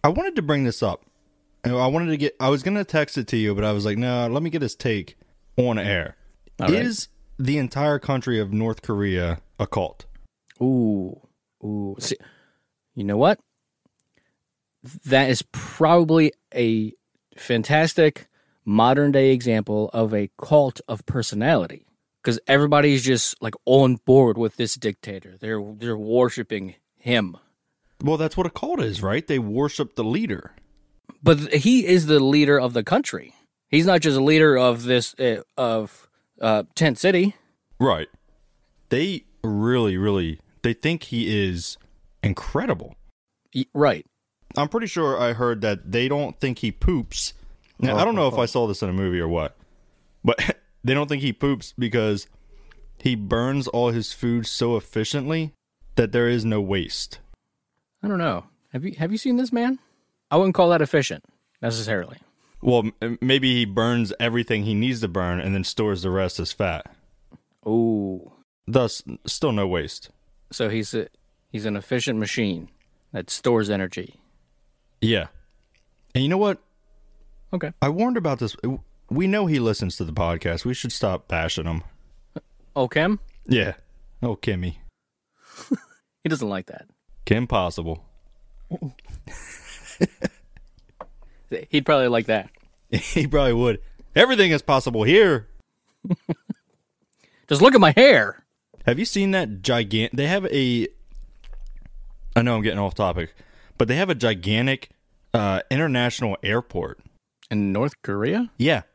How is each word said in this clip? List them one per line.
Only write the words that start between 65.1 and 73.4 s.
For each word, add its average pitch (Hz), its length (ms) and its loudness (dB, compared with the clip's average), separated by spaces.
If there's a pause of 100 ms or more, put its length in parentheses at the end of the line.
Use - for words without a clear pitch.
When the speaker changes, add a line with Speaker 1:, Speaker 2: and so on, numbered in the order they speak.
Speaker 1:
and 98 160 -2
then 92 80 -2
stores 101 400 -2
the 92 80 -2
rest 92 280 -2
as 82 120 -8
fat. 87 340 -6 (840)
Speaker 2:
Ooh. 107 640 -2 (360)
Speaker 1:
Thus, 117 400 0
n-, 64 180 -14
still - 260 -4
no 101 160 0
waste. 85 420 -6 (420)
Speaker 2:
So 113 180 -4
he's 110 240 -6
a, 110 140 -6 (440)
he's 107 140 -10
an 104 100 -4
efficient 117 440 -4
machine 101 500 -4 (420)
that 90 180 -10
stores 110 400 0